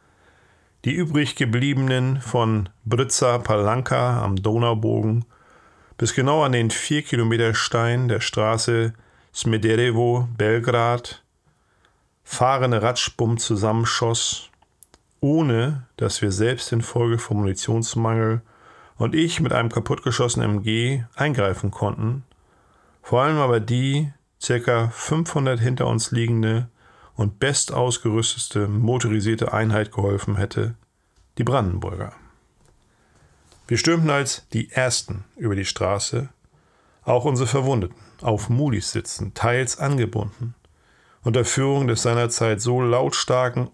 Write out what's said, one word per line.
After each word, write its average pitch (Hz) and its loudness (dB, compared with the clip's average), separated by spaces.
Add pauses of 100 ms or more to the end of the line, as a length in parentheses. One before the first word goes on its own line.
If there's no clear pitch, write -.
(840)
die 120 0
übrig 151 0
gebliebenen 131 0
von 110 0 (160)
Brytza 123 2
Palanka 120 0
am 98 0
Donaubogen 110 0 (720)
bis - -2
genau 143 2
an 135 2
den 117 2
vier - -2
Kilometer 117 2
Stein 117 0
der 113 0
Straße 113 0 (400)
Smederevo-Belgrad 117 0 (1080)
fahrende 127 2
Radschbumm 117 0
zusammenschoss, 113 -2 (720)
ohne 139 0
dass - -4
wir 101 2
selbst 117 0
infolge 117 0
von 110 -2
Munitionsmangel 113 0 (560)
und - 0
ich 165 0
mit 131 0
einem 117 0
kaputtgeschossenen 117 0
M 101 -2
G 117 0 (100)
eingreifen 107 0
konnten, 110 -4 (760)
vor 123 2
allem 156 2
aber 123 2
die 135 0 (300)
circa 117 0
fünfhundert 135 -2
hinter 123 0
uns 117 -2
liegende 117 0 (480)
und 104 -2
bestausgerüstete 117 0
motorisierte 110 0
Einheit 107 0
geholfen 98 0
hätte, 104 -2 (640)
die 117 -2
Brandenburger. 95 -2 (1600)
Wir 120 0
stürmten 165 2
als 139 0
die 113 -4
Ersten 120 -2 (140)
über 117 -2
die 98 -4
Straße, 101 -2 (760)
auch 123 2
unsere 131 0
Verwundeten, 127 0 (260)
auf 107 -2
Mulis 120 0
sitzen, 101 -8
teils 123 0
angebunden, 117 -2 (680)
unter 120 2
Führung 135 0
des 117 0
seinerzeit 117 0
so 123 0
lautstarken 127 0